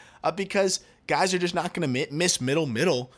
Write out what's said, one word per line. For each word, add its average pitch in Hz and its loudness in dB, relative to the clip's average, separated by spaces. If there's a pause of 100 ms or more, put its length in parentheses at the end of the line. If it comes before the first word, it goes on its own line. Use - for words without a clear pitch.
(220)
uh, 160 0
because 190 0 (300)
guys 185 2
are 180 0
just 175 -2
not 170 -2
gonna 160 -2
mi-, 127 0
miss 170 0
middle 143 0
middle 127 0